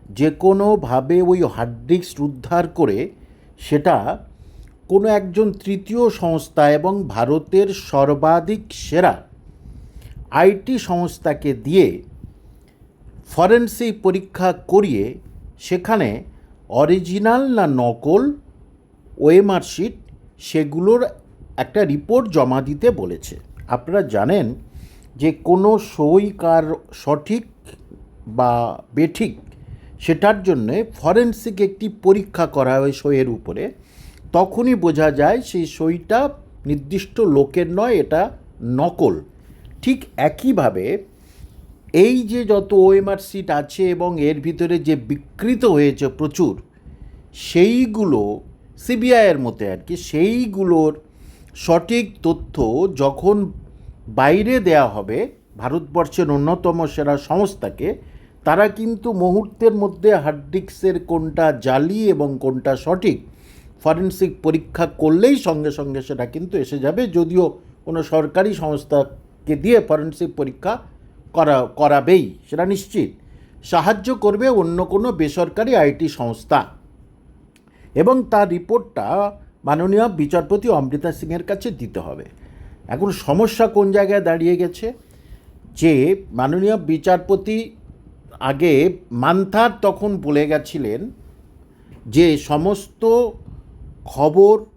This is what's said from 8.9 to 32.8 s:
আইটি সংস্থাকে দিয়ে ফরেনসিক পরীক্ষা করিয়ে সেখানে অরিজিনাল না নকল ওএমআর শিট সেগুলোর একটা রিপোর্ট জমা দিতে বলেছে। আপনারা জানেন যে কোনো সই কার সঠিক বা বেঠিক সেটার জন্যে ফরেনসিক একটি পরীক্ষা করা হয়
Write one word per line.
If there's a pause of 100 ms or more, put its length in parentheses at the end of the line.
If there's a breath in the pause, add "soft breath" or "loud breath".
আইটি
সংস্থাকে
দিয়ে (1400)
ফরেনসিক (100)
পরীক্ষা (200)
করিয়ে (540)
সেখানে (640 soft breath)
অরিজিনাল (120)
না
নকল (960)
ওএমআর
শিট (480)
সেগুলোর (540)
একটা
রিপোর্ট
জমা
দিতে
বলেছে। (340)
আপনারা
জানেন (680 soft breath)
যে (160)
কোনো (180)
সই (140)
কার (280)
সঠিক (840)
বা (420)
বেঠিক (640 loud breath)
সেটার
জন্যে (160)
ফরেনসিক
একটি (160)
পরীক্ষা
করা
হয়